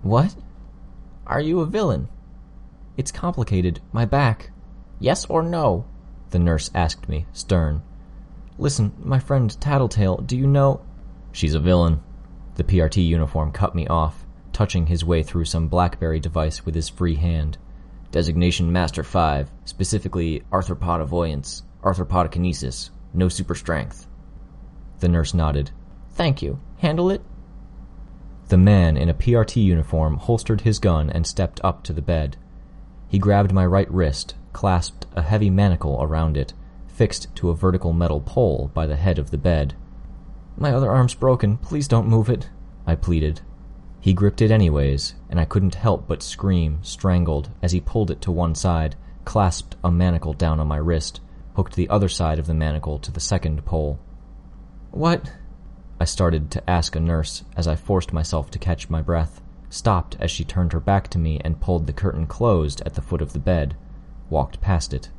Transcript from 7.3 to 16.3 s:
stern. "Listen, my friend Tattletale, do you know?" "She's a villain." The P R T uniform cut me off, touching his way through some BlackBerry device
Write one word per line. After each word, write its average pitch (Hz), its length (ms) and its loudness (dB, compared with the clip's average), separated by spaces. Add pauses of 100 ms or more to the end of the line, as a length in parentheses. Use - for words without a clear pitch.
stern. 80 480 0 (760)
"Listen, 139 360 0 (100)
my 131 160 2
friend 131 300 2 (100)
Tattletale, 117 680 2
do 123 120 -2
you 135 100 2
know?" 139 320 4 (540)
"She's 78 220 0
a 80 40 2
villain." 85 400 6 (560)
The 87 80 -2
P 92 160 4
R 92 80 4
T 92 140 2
uniform 80 500 2
cut - 240 0
me 82 120 -2
off, 78 380 0 (260)
touching 95 340 2
his 82 180 2
way 82 200 2
through 82 220 -2
some 82 220 0
BlackBerry 87 520 0
device 80 440 -2